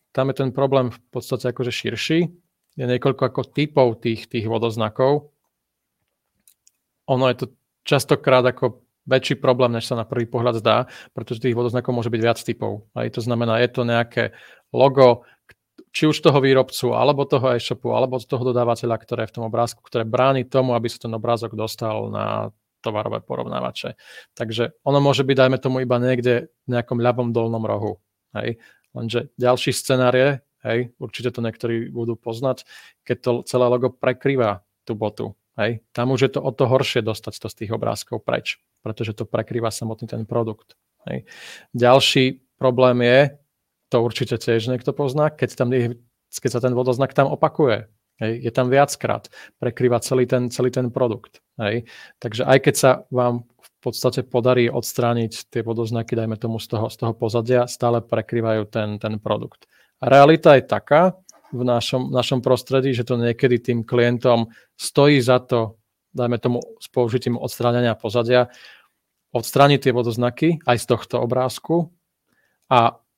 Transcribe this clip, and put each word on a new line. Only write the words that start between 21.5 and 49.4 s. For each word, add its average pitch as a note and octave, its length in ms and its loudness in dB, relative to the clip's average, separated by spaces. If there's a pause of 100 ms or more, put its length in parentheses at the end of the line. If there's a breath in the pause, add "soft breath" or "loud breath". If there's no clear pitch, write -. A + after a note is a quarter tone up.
dostal A2 500 -6
na G#2+ 460 -6 (240)
tovarové A2 420 -6
porovnávače. B2 800 -8 (360 loud breath)
Takže A#2 520 -6
ono C#3+ 160 4
môže C#3 240 2
byť, C3+ 100 2
dajme C3 220 4
tomu, C3 240 -4
iba B2 160 0
niekde B2 520 0 (160)
v - 40 -8
nejakom A#2+ 280 -4
ľavom A#2+ 360 0
dolnom A2+ 280 -2
rohu. G#2 400 -4 (320)
Hej. A2+ 280 -6 (320 soft breath)
Lenže A#2+ 440 -6
ďalší B2 320 2
scenár B2+ 440 0
je, C3 160 4 (360)
hej, A#2 120 -2 (200)
určite A#2+ 320 -8
to A#2+ 120 -6
niektorí A2+ 480 -6
budú A#2 280 -6
poznať, B2 480 -6 (400 loud breath)
keď B2 120 -2
to - 120 -2 (160)
celé B2 200 2
logo B2 240 0
prekrýva B2 760 -2 (160)
tú A2+ 160 -8
botu. G#2+ 400 -8 (220)
Hej. A2 240 -4 (100)
Tam B2 160 -2
už C3 160 2
je C3 80 -2
to C#3+ 80 -4
o C#3 80 -4
to C3 160 0
horšie B2+ 380 0
dostať G#2+ 340 -8
to - 140 -12
z - 20 -20
tých G#2+ 220 -10
obrázkov A2+ 480 -6
preč, - 340 -4 (220)
pretože A2 340 -8
to G#2 140 -10
prekrýva A2+ 420 -4
samotný A2 380 -8
ten A2+ 180 -8
produkt. A2+ 480 -6 (320)
Hej. C3 220 -10 (480 loud breath)
Ďalší C3 640 4 (160)
problém B2+ 480 2
je, B2 160 6 (720)
to A#2+ 60 2
určite A#2 400 -4
tiež A#2 320 0
niekto B2 240 -4
pozná, D3 320 -2
keď D3+ 260 -4
tam B2 160 -2
je, A#2+ 300 -2 (320)
keď - 180 -6
sa A#2+ 140 -2
ten B2+ 100 0
vodoznak B2+ 380 0
tam C#3+ 180 2
opakuje. B2+ 560 0 (340)
Hej, A#2 240 -4
je A#2 80 -4
tam B2+ 160 0
viackrát, B2+ 600 0 (280 loud breath)